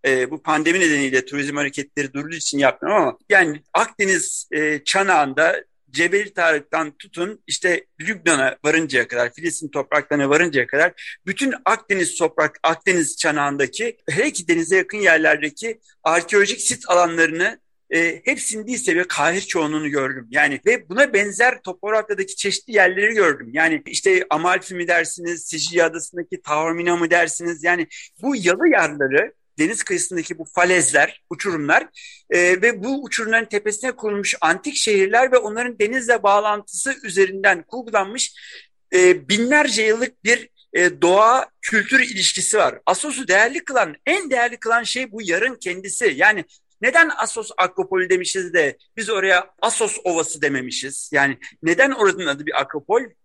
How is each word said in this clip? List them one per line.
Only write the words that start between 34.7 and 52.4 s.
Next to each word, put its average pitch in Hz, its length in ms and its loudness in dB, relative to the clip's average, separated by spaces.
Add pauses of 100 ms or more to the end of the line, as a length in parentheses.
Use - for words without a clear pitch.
şehirler 220 560 2
ve 254 60 4
onların 226 400 -4
denizle 226 440 0
bağlantısı 208 800 0
üzerinden 190 600 0
kurgulanmış, 220 720 -4 (600)
e, 180 340 6
binlerce 233 540 2
yıllık 226 420 -2
bir, 233 240 0 (240)
e, 165 300 2
doğa 214 440 6 (160)
kültür 220 380 0
ilişkisi 208 580 -2
var. 135 280 2
Assos'u 240 420 -2
değerli 220 360 2
kılan, 208 300 0 (120)
en 349 240 -2
değerli 240 260 0
kılan 233 260 0
şey 240 300 -6
bu 220 100 -12
yarın 202 320 -2
kendisi. 185 600 -4
Yani 185 280 2 (360)
neden 311 360 4
Assos 220 420 -6
Akropolü 185 520 -2
demişiz 180 440 -2
de 151 240 0 (180)
biz 214 140 -6
oraya 190 360 2 (160)
Assos 220 420 -2
Ovası 160 380 -2
dememişiz? 135 680 -6
Yani 139 260 0 (240)
neden 170 280 2
oranın 190 360 2
adı 143 200 -4